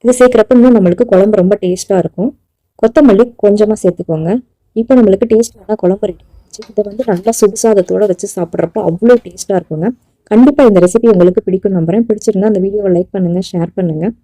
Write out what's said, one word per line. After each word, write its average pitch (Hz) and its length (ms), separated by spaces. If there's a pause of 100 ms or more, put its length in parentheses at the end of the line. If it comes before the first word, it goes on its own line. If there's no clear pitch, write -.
இது 247 140
சேர்க்கிறப்ப 247 400
இன்னும் 240 200
நம்மளுக்கு 185 340
குழம்பு 202 280
ரொம்ப 185 220
டேஸ்டா 185 400
இருக்கும். 180 280 (520)
கொத்தமல்லி 226 420 (200)
கொஞ்சமா 208 400
சேர்த்துக்கோங்க. 170 460 (460)
இப்போ 226 220
நம்மளுக்கு 202 340
டேஸ்டான 214 500
குழம்பு 196 280
ரெடி 165 140
ஆயிடுச்சு. - 380 (100)
இதை 208 160
வந்து 214 220
நல்லா 196 300
சுடுசாதத்தோட 202 720
வச்சு 190 240
சாப்பிட்றப்போ 170 440 (100)
அவ்வளோ 226 260 (100)
டேஸ்டா 185 340
இருக்குங்க. 165 300 (420)
கண்டிப்பா 262 380
இந்த 185 160
ரெசிபி 226 280
உங்களுக்கு 180 340
பிடிக்கும் 190 300
நம்புறேன். 175 320
பிடிச்சிருந்தா 214 420
அந்த 190 140
வீடியோவை 196 300
லைக் 180 200
பண்ணுங்க, 180 260 (100)
ஷேர் 170 260
பண்ணுங்க. 165 280 (180)